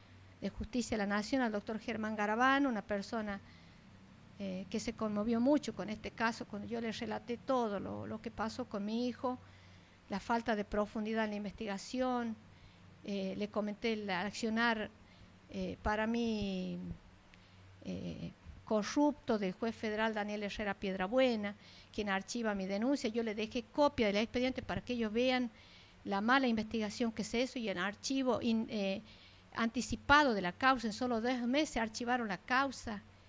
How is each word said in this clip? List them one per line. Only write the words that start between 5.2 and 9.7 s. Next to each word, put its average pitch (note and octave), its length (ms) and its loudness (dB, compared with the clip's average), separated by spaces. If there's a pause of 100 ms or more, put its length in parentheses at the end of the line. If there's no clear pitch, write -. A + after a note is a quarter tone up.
mucho C4+ 340 4
con G3 140 -6
este G#3+ 220 -8
caso, A#3 360 -2
cuando G#3 180 -8
yo A3+ 140 -4
le A3+ 140 -2
relaté G#3+ 440 -6
todo A3+ 440 0
lo, G3+ 260 -8
lo A3 140 -8
que A#3 100 -10
pasó A3 380 -6
con G3+ 160 -4
mi A#3 240 -2
hijo, B3+ 280 -4 (720)